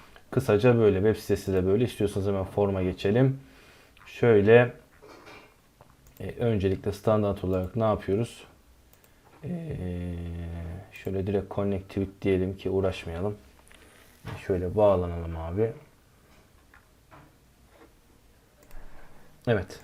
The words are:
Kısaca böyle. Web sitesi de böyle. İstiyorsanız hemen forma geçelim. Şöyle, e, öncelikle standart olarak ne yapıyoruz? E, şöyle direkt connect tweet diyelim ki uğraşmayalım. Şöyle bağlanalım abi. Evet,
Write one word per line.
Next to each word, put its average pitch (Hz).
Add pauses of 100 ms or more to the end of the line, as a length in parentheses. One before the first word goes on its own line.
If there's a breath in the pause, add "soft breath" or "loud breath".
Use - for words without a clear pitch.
(320 soft breath)
Kısaca 117
böyle. 104
Web 104
sitesi 98
de 92
böyle. 101
İstiyorsanız 101
hemen 98
forma 98
geçelim. 110 (680 soft breath)
Şöyle, 117 (1500 loud breath)
e, 98
öncelikle 98
standart 101
olarak 92
ne 113
yapıyoruz? 104 (1000 soft breath)
E, 151 (1400)
şöyle 95
direkt 101
connect 98
tweet 98
diyelim 95
ki -
uğraşmayalım. 95 (1120 soft breath)
Şöyle 92
bağlanalım 87
abi. 92 (3750 soft breath)
Evet, 104